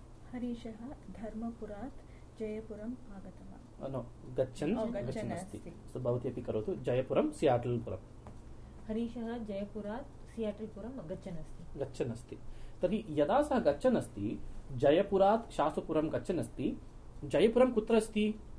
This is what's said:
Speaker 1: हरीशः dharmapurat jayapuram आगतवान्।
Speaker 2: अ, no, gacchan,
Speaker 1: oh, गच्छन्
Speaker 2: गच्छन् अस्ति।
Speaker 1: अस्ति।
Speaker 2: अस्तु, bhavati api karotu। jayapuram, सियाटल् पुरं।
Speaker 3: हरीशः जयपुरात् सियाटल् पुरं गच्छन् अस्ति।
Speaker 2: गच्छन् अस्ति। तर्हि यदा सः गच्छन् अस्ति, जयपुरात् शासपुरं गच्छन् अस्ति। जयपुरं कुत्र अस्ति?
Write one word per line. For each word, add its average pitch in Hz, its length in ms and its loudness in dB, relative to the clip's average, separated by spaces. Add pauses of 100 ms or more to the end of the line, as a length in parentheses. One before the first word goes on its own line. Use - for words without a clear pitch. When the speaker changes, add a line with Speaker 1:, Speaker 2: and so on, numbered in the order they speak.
(320)
Speaker 1:
हरीशः 240 420 -6 (380)
dharmapurat 214 840 -8 (440)
jayapuram 220 760 -8
आगतवान्। - 800 -10
Speaker 2:
अ, 127 40 -2
no, 120 60 -4 (320)
gacchan, 147 420 0
Speaker 1:
oh, 220 80 0
गच्छन् - 200 -4
Speaker 2:
गच्छन् - 260 -4
अस्ति। 180 260 -6
Speaker 1:
अस्ति। - 120 -12
Speaker 2:
अस्तु, - 300 -10
bhavati 123 280 2
api 123 140 -4
karotu। 113 320 0
jayapuram, 135 580 2
सियाटल् 120 480 4
पुरं। 98 180 -4 (880)
Speaker 3:
हरीशः 226 520 -4
जयपुरात् 208 960 -6
सियाटल् 220 300 -2
पुरं 208 440 -8
गच्छन् 185 260 -8
अस्ति। - 420 -8
Speaker 2:
गच्छन् 135 320 -2
अस्ति। - 280 -8 (440)
तर्हि 185 260 4
यदा 156 340 6
सः 262 160 4
गच्छन् 196 380 4
अस्ति, - 460 -2 (300)
जयपुरात् 190 800 6
शासपुरं 156 600 2
गच्छन् 147 260 0
अस्ति। 131 420 -2 (440)
जयपुरं 233 480 8
कुत्र 220 220 2
अस्ति? 214 400 4 (240)